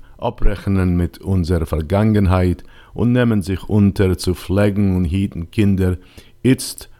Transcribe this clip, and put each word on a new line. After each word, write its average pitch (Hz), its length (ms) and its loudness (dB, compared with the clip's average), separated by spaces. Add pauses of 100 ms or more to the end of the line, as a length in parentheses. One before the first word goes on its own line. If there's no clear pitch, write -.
(180)
abrechnen 95 800 0
mit 87 220 -2
unserer 87 480 -2
Vergangenheit 92 960 0 (320)
und 120 160 0
nehmen 120 320 2
sich 92 260 -6
unter 98 480 2
zu - 160 -2
pflegen 98 640 0
und 90 80 0
hüten 85 460 -4
Kinder 95 460 0 (440)
jetzt - 480 -2 (100)